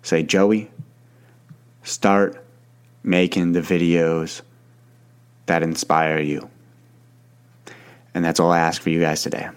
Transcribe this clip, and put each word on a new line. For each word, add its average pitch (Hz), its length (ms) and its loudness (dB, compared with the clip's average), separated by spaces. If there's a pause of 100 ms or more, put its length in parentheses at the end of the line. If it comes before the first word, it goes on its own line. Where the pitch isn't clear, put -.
Say, 82 200 0
"Joey, 104 480 0 (1120)
start - 640 0 (600)
making 90 480 2
the 87 80 2
videos 82 800 0 (1040)
that 85 160 0
inspire 80 560 0
you." 73 320 -6 (1600)
And 85 100 -2
that's 82 160 0
all 87 100 4
I 85 80 4
ask 82 240 0
for 90 80 -2
you 82 100 0
guys 78 220 0
today. - 340 -8